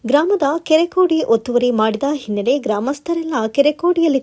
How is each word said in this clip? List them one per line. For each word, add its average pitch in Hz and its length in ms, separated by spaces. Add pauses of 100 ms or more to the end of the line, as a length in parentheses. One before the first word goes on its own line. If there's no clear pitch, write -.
ಗ್ರಾಮದ 311 420 (220)
ಕೆರೆಕೋಡಿ 339 500 (160)
ಒತ್ತುವರಿ 240 360
ಮಾಡಿದ 220 380 (140)
ಹಿನ್ನೆಲೆ 208 360
ಗ್ರಾಮಸ್ಥರೆಲ್ಲ 277 840 (120)
ಕೆರೆಕೋಡಿಯಲ್ಲಿ 302 640